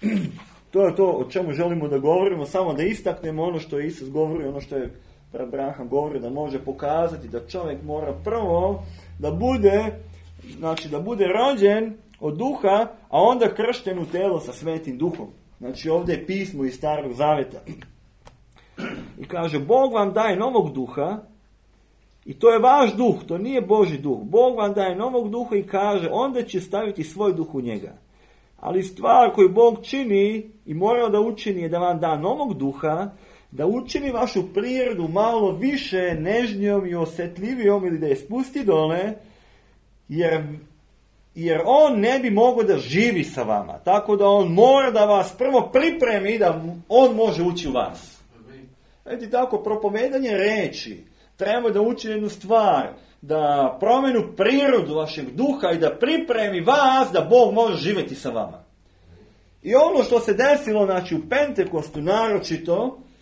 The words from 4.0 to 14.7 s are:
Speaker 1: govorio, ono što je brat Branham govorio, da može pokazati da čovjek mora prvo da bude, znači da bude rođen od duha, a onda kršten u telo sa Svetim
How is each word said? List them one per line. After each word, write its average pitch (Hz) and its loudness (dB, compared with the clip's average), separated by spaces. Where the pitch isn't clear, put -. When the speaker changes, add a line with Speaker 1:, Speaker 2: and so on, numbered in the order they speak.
Speaker 1:
govorio, 156 -4
ono 139 -10
što 139 -10
je 131 -6
brat 123 -10
Branham 135 -8
govorio, 143 -2
da 117 -8
može 139 -6
pokazati 151 -4
da 117 -10
čovjek 156 -8
mora 151 -8
prvo 196 -2
da 156 -4
bude, 208 -2
znači 160 -8
da 147 -8
bude 196 -4
rođen 220 2
od 151 -6
duha, 220 0
a 160 2
onda 233 4
kršten 196 -4
u 165 -6
telo 185 -2
sa 123 -12
Svetim 156 -8